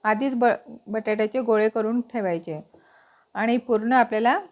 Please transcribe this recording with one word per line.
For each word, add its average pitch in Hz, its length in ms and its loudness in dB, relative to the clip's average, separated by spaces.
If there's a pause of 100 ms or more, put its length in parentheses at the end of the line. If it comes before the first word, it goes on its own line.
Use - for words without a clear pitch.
आधीच 233 320 0
ब-, 233 420 0 (100)
बटाट्याचे 214 540 -2
गोळे 220 280 2
करून 233 320 -2
ठेवायचे 170 600 -4 (720)
आणि 226 240 0
पूर्ण 233 360 0
आपल्याला 240 460 2 (120)